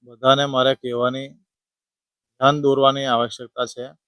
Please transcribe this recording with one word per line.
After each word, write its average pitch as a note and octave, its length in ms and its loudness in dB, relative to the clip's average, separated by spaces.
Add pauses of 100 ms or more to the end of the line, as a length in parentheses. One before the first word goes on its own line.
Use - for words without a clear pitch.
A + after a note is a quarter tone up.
બધાને C3 480 0
મારે C3 280 2
કહેવાની, B2+ 480 -4 (1040)
ધ્યાન C#3 280 2
દોરવાની C3+ 500 2
આવશ્યકતા A#2+ 600 -4
છે. B2 120 -14 (220)